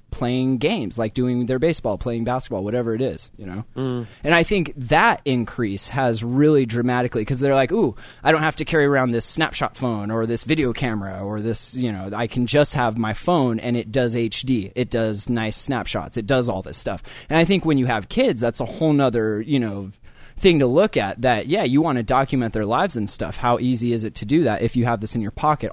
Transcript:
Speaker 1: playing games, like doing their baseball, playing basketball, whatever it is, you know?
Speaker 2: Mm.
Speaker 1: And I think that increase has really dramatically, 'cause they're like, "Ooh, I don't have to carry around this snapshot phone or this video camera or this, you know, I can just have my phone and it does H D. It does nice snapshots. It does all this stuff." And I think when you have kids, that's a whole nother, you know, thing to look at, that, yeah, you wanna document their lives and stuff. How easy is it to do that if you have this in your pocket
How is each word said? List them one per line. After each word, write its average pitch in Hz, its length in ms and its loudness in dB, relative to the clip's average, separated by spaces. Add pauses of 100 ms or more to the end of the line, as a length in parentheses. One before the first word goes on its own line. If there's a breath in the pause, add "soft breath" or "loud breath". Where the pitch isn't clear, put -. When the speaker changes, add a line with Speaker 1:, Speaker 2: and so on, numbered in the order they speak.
(120)
Speaker 1:
playing 127 480 0
games, 120 380 -2
like 110 160 -2
doing 123 320 0
their 127 140 0
baseball, 123 380 0
playing 117 260 -4
basketball, 120 400 -4
whatever 113 320 -2
it 113 60 -2
is, 110 340 -6
you 101 100 -16
know? 95 200 -8 (100)
Speaker 2:
Mm. 123 320 -4 (160 loud breath)
Speaker 1:
And 151 100 2
I 170 100 6
think 185 340 -2
that 151 480 2
increase 117 640 -2
has 120 340 0
really 139 420 4
dramatically, 120 600 0
'cause 127 160 -2
they're 139 120 4
like, 135 200 2
"Ooh, 190 240 2 (260 loud breath)
I 143 80 4
don't 156 120 4
have 160 140 0
to 156 80 -4
carry 151 200 4
around 131 260 2
this 117 140 -2
snapshot 135 500 -2
phone 107 340 -4
or 113 160 0
this 117 200 -2
video 147 260 0
camera 104 500 -4
or 104 200 -6
this, 110 340 -4
you 127 160 -2
know, 98 240 -8
I 113 120 -2
can 123 200 -4
just 147 280 2
have 117 220 0
my 110 160 0
phone 127 460 0
and 120 160 -2
it 113 160 -4
does 120 240 0
H 117 280 -2
D. 117 300 -2
It 123 160 -2
does 110 380 -2
nice 110 300 -2
snapshots. - 580 -4
It 110 120 -4
does 127 200 2
all 98 140 -2
this 76 160 -10
stuff." - 260 -6 (260 loud breath)
And 151 80 2
I 165 60 6
think 175 220 2
when 151 120 4
you 127 100 2
have 113 200 -2
kids, 220 320 0
that's 120 220 -2
a 120 40 -4
whole 151 280 0
nother, 113 480 2
you 139 180 0
know, 101 300 -4 (460 soft breath)
thing 175 220 6
to 139 80 6
look 160 320 4
at, 101 240 -2
that, 117 240 2
yeah, 190 180 0
you 135 160 4
wanna 151 220 2
document 127 520 2
their 110 120 0
lives 139 320 0
and 104 100 -2
stuff. 90 300 -6
How 120 220 2
easy 120 340 0
is 113 100 -2
it 110 120 -8
to - 100 -8
do 147 200 4
that 104 180 0
if 117 120 0
you 120 80 2
have 120 160 0
this 104 140 -6
in 117 80 -2
your 98 100 -4
pocket 147 420 0